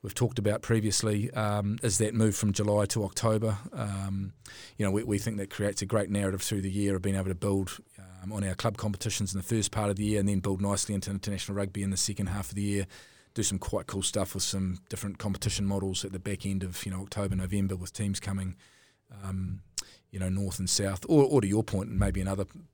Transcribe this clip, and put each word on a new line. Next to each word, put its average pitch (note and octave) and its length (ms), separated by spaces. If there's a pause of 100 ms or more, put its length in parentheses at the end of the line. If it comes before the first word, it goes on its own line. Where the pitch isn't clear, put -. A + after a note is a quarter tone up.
we've F#2+ 120
talked - 240
about G#2 220
previously, G#2+ 680
um, G#2 520
is G#2+ 140
that A2 180
move A2 220
from G#2 160
July G#2 340
to G#2+ 180
October. G#2+ 520 (160)
Um, G2 640 (420)
you A2 80
know, F#2+ 60
we, G#2+ 140
we G#2 140
think G#2+ 200
that G2 100
creates G2+ 320
a G2+ 60
great G2+ 240
narrative G2 320
through G#2 180
the F#2+ 100
year G2+ 260
of F2+ 60
being G2 140
able F#2+ 120
to F#2+ 60
build, G2 440 (440)
um, F#2+ 80
on G2+ 140
our F#2+ 100
club G#2+ 220
competitions G2+ 560
in F#2+ 80
the F2+ 60
first A2 240
part G#2 180
of G2+ 80
the G#2 80
year G#2 160
and G2 80
then G2 120
build F#2+ 200
nicely G2+ 340
into G2 160
international G2 460
rugby G2+ 260
in G2 60
the F#2+ 80
second G2 300
half F#2+ 240
of G2 60
the G2+ 60
year. G2+ 240 (480)
Do - 80
some G2 160
quite - 280
cool G2 160
stuff - 320
with F#2+ 100
some F#2 360 (100)
different G2+ 260
competition G2 480
models G2 400
at G2 80
the F#2+ 60
back F#2+ 260
end G2 180
of, F2+ 220
you G2 80
know, F#2 80
October, G2 340
November F#2+ 400
with F2+ 200
teams G2+ 260
coming, F#2+ 360 (680)
um, F#2+ 380 (480)
you G2 80
know, F#2 100
north F#2+ 300
and F#2 100
south, G2 400
or, D3+ 160
or C3+ 160
to G#2 60
your G#2 180
point, - 260
maybe F#2+ 300
in F#2+ 80
other G2 160 (300)